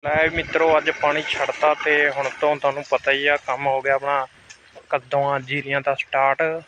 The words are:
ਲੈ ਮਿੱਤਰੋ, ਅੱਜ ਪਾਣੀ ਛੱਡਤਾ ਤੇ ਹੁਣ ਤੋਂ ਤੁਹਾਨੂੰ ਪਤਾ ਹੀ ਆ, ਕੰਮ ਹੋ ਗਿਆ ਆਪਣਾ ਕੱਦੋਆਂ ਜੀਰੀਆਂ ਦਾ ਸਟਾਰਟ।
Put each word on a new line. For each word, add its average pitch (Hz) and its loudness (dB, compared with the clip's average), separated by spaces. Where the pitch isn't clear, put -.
ਲੈ 156 2
ਮਿੱਤਰੋ, 160 2
ਅੱਜ 151 2
ਪਾਣੀ 151 0
ਛੱਡਤਾ 147 0
ਤੇ 156 2
ਹੁਣ 135 -4
ਤੋਂ 147 2
ਤੁਹਾਨੂੰ 143 -2
ਪਤਾ 135 0
ਹੀ 139 0
ਆ, 147 4
ਕੰਮ 139 -4
ਹੋ 135 0
ਗਿਆ 135 0
ਆਪਣਾ 139 -2
ਕੱਦੋਆਂ 139 -2
ਜੀਰੀਆਂ 139 -4
ਦਾ 139 0
ਸਟਾਰਟ। 135 0